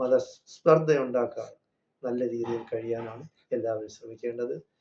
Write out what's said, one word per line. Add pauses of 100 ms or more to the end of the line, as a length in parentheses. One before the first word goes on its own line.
മതസ്പർദ്ധ
ഉണ്ടാക്കാതെ (480)
നല്ല
രീതിയിൽ
കഴിയാനാണ് (240)
എല്ലാവരും
ശ്രമിക്കേണ്ടത്. (200)